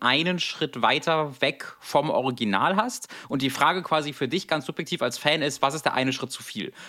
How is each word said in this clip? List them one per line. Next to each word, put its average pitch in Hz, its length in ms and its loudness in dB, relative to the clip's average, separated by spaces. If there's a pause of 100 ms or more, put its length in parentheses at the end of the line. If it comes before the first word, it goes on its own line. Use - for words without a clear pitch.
einen 165 400 2
Schritt - 420 -4
weiter 151 580 2
weg - 400 -2
vom 151 300 2
Original 123 640 2
hast. 240 320 -2 (200)
Und 135 140 -2
die 135 80 2
Frage 170 320 2
quasi 151 300 0
für 139 160 -4
dich 165 200 -2
ganz 156 180 0
subjektiv - 360 -6
als 123 160 -2
Fan 147 240 2
ist, 143 200 -2
was 139 120 2
ist 156 100 -6
der - 100 2
eine 131 180 2
Schritt - 200 -6
zu - 100 -12
viel? 90 300 -8 (160)